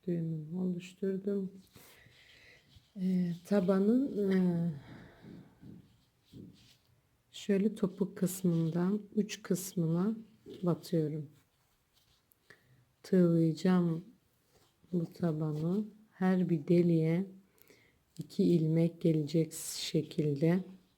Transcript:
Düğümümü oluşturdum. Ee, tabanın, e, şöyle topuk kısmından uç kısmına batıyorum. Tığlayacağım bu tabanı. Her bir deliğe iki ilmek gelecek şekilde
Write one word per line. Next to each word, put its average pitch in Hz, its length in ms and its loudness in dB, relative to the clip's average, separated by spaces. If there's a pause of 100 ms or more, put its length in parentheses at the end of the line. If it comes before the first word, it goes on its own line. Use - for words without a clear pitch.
Düğümümü 165 500 -6
oluşturdum. 190 920 -4 (1400)
Ee, 185 380 0 (120)
tabanın, 202 880 2
e, 175 400 2 (2500)
şöyle 208 440 0
topuk 185 420 -4
kısmından 175 840 0 (140)
uç 208 260 -2
kısmına 180 760 -2 (480)
batıyorum. 156 680 -2 (1700)
Tığlayacağım 170 1000 4 (840)
bu 170 220 -4
tabanı. 160 720 -2 (260)
Her 185 380 0
bir 156 180 0
deliğe 170 580 4 (920)
iki - 260 -4
ilmek 165 580 2
gelecek 156 520 0
şekilde 160 1120 -2 (340)